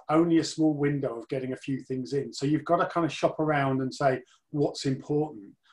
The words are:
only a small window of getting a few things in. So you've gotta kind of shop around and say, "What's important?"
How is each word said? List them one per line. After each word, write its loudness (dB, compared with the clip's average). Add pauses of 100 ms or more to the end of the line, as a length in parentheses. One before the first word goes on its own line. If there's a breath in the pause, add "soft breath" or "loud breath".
only 6
a 2
small 0
window 0
of -12
getting -4
a -6
few -6
things -6
in. -4
So -4
you've 2
gotta 2
kind 0
of 0
shop 0
around 2
and -4
say, 2 (280 soft breath)
"What's -2
important?" -2 (220 soft breath)